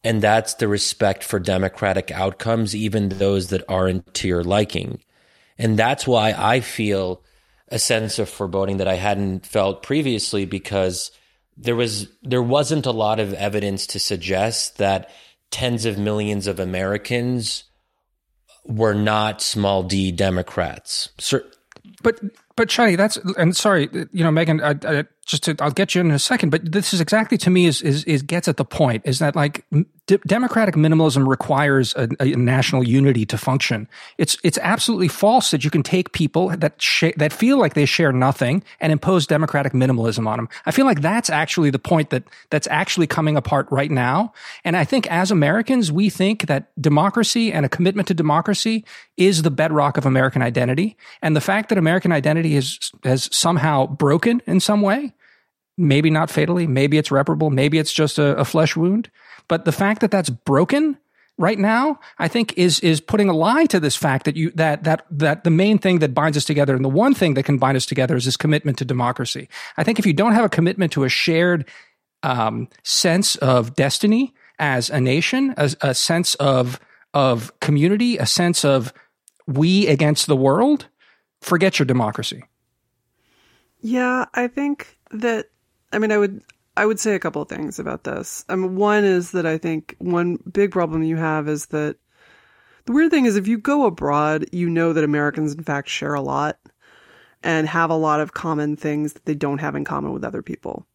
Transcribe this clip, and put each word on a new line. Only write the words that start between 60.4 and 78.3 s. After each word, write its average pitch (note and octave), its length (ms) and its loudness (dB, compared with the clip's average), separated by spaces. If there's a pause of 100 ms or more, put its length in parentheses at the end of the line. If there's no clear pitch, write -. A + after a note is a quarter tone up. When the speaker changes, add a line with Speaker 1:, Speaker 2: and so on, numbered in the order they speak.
Speaker 2:
right G3+ 200 0
now, A3+ 420 0 (200)
I - 80 0
think A#3 300 -2
is, F3+ 240 2
is D#3+ 200 2
putting G#3 280 0
a F3 40 2
lie A3 340 2
to F#3+ 120 2
this D3 160 0
fact C3+ 300 0
that D3+ 100 0
you, D#3+ 160 -2
that, D#3 320 0
that, D#3+ 280 0
that D3+ 320 0
the E3+ 60 2
main G3 300 4
thing F#3 200 2
that C#3+ 140 2
binds D3 240 2
us C#3+ 80 -2
together C#3+ 300 2
and B2+ 100 -2
the C3+ 40 0
one G#3+ 240 4
thing F3 220 2
that C3+ 80 0
can C#3+ 140 0
bind C3+ 200 2
us B2 80 -2
together C3 300 0
is B2 100 -2
this B2+ 120 -2
commitment D3+ 420 0
to C#3 60 -4
democracy. B2 640 -4 (280)
I D#3+ 60 -2
think A3 140 0
if G#3+ 80 -2
you F#3 80 4
don't G#3+ 200 2
have A3+ 120 4
a F#3+ 40 0
commitment F3 440 0
to C#3 100 0
a B2+ 60 0
shared, E3+ 580 0 (540)
um, A#2 460 -2 (160)
sense - 540 0
of B2 380 2
destiny G#3+ 580 0 (260)
as C3+ 300 0
a D3 120 -2
nation, E3+ 560 0
a, D3 240 0
a C3+ 140 0
sense - 400 0
of, C3 440 0 (340)
of B2+ 460 0
community, G3+ 580 2
a - 100 -2
sense F3 360 0